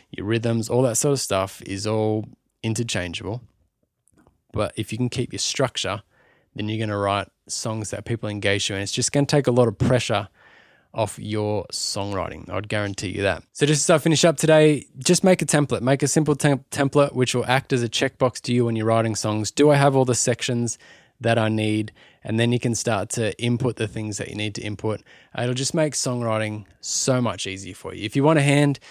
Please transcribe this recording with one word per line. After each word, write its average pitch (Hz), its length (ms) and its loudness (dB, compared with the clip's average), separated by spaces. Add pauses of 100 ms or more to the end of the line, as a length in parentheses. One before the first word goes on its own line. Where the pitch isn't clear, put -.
(120)
your 87 140 -8
rhythms, 113 440 -2
all 123 140 2
that 113 140 0
sort 143 160 0
of 131 60 -2
stuff 98 440 -4
is 98 240 -8
all 110 400 -2 (340)
interchangeable. 107 800 -6 (1080)
But 104 240 -4
if - 160 -8
you 110 80 -10
can 123 100 -2
keep - 220 -6
your 95 80 -10
structure, - 640 -4 (500)
then 107 160 -6
you're 110 160 -4
gonna 104 120 -4
write 101 320 -2 (180)
songs 110 420 -6
that 104 160 -10
people 110 240 -6
engage 101 380 0
to, 104 60 -4
and 98 100 -4
it's 95 80 -8
just - 200 -2
gonna 143 140 2
take 143 220 2
a 123 40 2
lot 123 160 6
of 104 100 -4
pressure 113 500 0 (680)
off 110 240 -4
your 107 540 -4
songwriting. 95 800 -6
I'd 104 180 -6
guarantee 101 460 -4
you 98 80 -4
that. 87 200 0 (100)
So - 120 0
just 143 240 2
as 170 60 8
I - 20 6
finish 156 260 2
up 165 140 6
today, 156 480 6 (140)
just 175 240 2
make 185 180 6
a 160 40 0
template. 135 360 2
Make 135 220 2
a 139 40 2
simple 151 280 2
tem-, 139 340 2
template 143 440 2
which 123 200 0
will 123 140 0
act 131 260 2
as 123 80 2
a 117 80 -2
checkbox - 520 -2
to 123 120 -4
you 120 120 4
when 113 100 0
you're 110 100 -2
writing 113 300 2
songs. 107 340 -2
Do 147 220 6
I 143 40 8
have 139 200 6
all 131 100 4
the 123 80 0
sections 120 640 -2 (420)
that 117 200 2
I 110 100 2
need? 107 420 -2 (320)
And 113 160 -2
then 120 120 2
you 120 80 2
can 120 160 -2
start 104 360 -2
to 110 300 -2
input 120 360 0
the 113 100 -4
things 107 300 -8
that - 120 -8
you - 60 -12
need 104 200 -6
to - 60 -10
input. 107 400 -6 (360)
It'll 123 160 -2
just 135 200 -4
make 156 200 0
songwriting 110 720 -4 (140)
so - 420 -2
much 101 260 -4
easier 95 260 -10
for 90 200 -12
you. 90 120 -10
If 107 100 -4
you 135 80 2
want 156 160 6
a 139 40 4
hand, 143 360 4 (120)